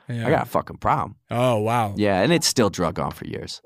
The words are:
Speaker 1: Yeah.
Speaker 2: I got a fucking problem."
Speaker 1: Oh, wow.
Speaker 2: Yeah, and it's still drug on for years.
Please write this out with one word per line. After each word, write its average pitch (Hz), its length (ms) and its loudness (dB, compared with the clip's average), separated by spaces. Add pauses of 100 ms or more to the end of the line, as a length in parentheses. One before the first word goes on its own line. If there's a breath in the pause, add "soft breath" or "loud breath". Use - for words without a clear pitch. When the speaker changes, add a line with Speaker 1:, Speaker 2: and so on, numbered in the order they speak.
Speaker 1:
Yeah. 117 180 -4
Speaker 2:
I 131 40 0
got 151 140 2
a - 40 -6
fucking - 300 -4
problem." 113 380 0 (160)
Speaker 1:
Oh, 120 260 2
wow. 110 380 0
Speaker 2:
Yeah, 98 260 4
and 131 100 4
it's 165 140 2
still 104 240 4
drug - 280 -2
on 73 140 -4
for - 140 -12
years. - 400 -10